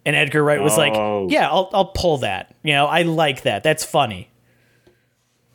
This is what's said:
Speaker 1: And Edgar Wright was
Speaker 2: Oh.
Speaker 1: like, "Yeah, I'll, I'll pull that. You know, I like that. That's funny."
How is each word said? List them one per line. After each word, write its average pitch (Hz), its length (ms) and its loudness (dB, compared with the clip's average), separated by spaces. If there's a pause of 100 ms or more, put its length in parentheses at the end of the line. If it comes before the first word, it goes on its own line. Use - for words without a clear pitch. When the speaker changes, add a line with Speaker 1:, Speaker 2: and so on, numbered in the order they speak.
Speaker 1:
And 151 120 0
Edgar 151 280 0
Wright 147 160 2
was 143 140 2
Speaker 2:
Oh. - 40 2
Speaker 1:
like, 107 540 0
"Yeah, 220 160 2
I'll, 185 240 0
I'll 190 200 0
pull 160 260 0
that. 101 360 -6 (100)
You 151 80 0
know, 143 140 2
I 156 160 0
like 160 400 0
that. 104 200 -2
That's 156 220 0
funny." 117 440 -2 (1300)